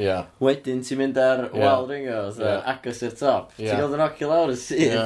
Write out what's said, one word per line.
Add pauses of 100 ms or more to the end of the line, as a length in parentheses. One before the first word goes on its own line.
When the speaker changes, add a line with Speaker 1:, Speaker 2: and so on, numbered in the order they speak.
Speaker 1:
ie. (240)
Speaker 2:
Wedyn
ti'n
mynd
ar
Speaker 1:
Ie.
Speaker 2:
wal
ringo,
fatha,
Speaker 1:
Ie.
Speaker 2:
agos
i'r
top.
Speaker 1:
Ie.
Speaker 2:
Ti'n
gael
dy
nocio
lawr
yn
syth.
Speaker 1:
Ie.